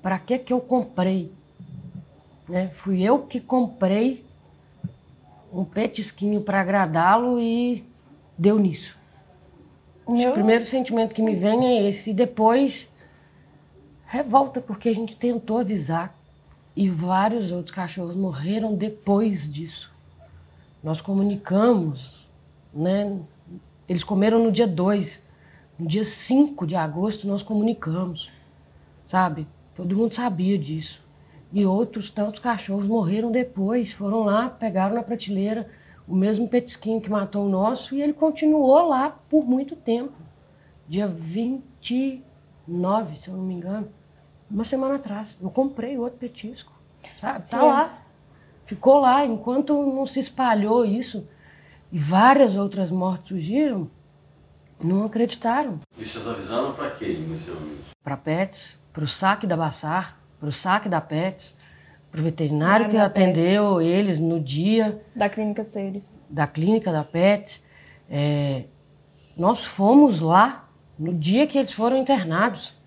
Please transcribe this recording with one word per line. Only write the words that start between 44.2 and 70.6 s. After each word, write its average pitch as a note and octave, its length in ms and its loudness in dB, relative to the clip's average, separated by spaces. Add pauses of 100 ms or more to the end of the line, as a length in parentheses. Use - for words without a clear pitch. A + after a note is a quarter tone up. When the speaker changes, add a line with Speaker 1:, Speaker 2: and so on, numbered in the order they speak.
Speaker 1:
uma G#3+ 140 -2
semana C4+ 320 -2
atrás, G#3 440 -10
eu F#3 80 -8
comprei C4 480 -2
outro A#3+ 220 -6
petisco, - 540 -14 (480)
sabe? - 180 -6
Tá A#3 220 -6
Speaker 2:
Sim. C#4+ 40 8
Speaker 1:
lá, D4 380 4 (640)
ficou C4 320 6
lá, C#4 260 4
enquanto B3+ 480 -2
não C#4 320 0
se C4 140 -6
espalhou A#3 640 2
isso G#3+ 420 -4 (640)
e F3 60 -4
várias G3+ 580 6
outras G3 340 -2
mortes F#3 380 -2
surgiram, G3 600 -2 (960)
não F#3+ 220 0
acreditaram. A#3 760 -2 (160)
Speaker 3:
E A2 80 -10
vocês G#2+ 220 -8
avisaram A#2 480 -4
pra D3 160 -6
quem - 220 -6
inicialmente? - 720 -10 (180)
Speaker 1:
Pra C#3 140 -6
Pets, F3+ 560 -4 (200)
pro D3+ 140 -6
saque G3 400 0
da F3 100 0
Bassar, D#3+ 600 -4 (220)
pro D3+ 140 -6
saque F#3+ 340 0
da E3+ 140 0
PETS, F3 560 -6 (560)
pro D#3 100 -6
veterinário D#3+ 600 2
Speaker 2:
Veterinário G#3 60 -2
Speaker 1:
que A3 80 2
Speaker 2:
da G#3 80 6
Speaker 1:
atendeu F#3+ 720 4
Speaker 2:
Pets. E3 120 2
Speaker 1:
eles F3+ 320 2
no E3 180 0
dia. G3+ 640 0 (140)
Speaker 2:
Da G#3 140 0
Clínica G#3+ 340 -6
Seres. G3 640 -10
Speaker 1:
Da D3 180 -2
Clínica F#3+ 460 0
da D3+ 100 0
PETS. G3 600 0 (440)
É, C#3+ 560 -2 (720)
nós G3 300 0
fomos A3 560 6
lá F#3 480 2 (300)